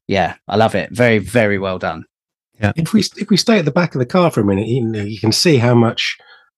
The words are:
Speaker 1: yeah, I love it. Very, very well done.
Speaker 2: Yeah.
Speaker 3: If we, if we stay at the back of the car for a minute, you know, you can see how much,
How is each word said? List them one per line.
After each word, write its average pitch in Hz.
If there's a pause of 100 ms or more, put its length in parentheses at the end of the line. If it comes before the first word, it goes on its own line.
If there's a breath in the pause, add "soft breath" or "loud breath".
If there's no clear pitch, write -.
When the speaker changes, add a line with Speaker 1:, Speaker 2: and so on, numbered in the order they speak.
Speaker 1:
yeah, 95 (120)
I 98
love 110
it. 87
Very, 117
very 101
well 92
done. 90 (520)
Speaker 2:
Yeah. 104
Speaker 3:
If 165
we, 214
if -
we 196
stay 220
at 160
the 147
back 170
of 147
the 127
car 180
for -
a 104
minute, 101
you 120
know, 110
you 104
can 113
see 151
how 120
much, 117 (420 soft breath)